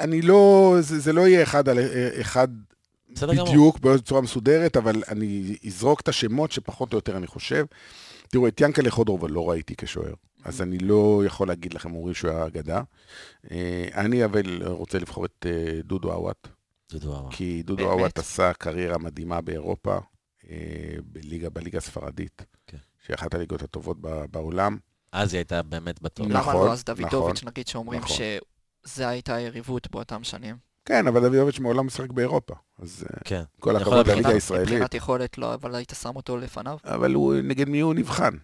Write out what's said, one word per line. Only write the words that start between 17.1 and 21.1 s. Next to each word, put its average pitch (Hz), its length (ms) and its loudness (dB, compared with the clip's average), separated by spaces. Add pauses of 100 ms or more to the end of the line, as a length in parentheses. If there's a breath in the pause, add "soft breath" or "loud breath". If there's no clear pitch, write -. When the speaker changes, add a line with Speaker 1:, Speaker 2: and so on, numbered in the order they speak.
Speaker 2:
עוואט. 67 200 -12
Speaker 1:
כי 87 280 -6
דודו 95 220 -4
Speaker 3:
באמת? 92 140 0
Speaker 1:
עוואט 92 200 0
עשה 90 340 0
קריירה 87 460 -4
מדהימה 82 420 -8
באירופה, 87 580 -6 (520)
אה, 80 60 -14 (480)
בליגה, 78 460 -12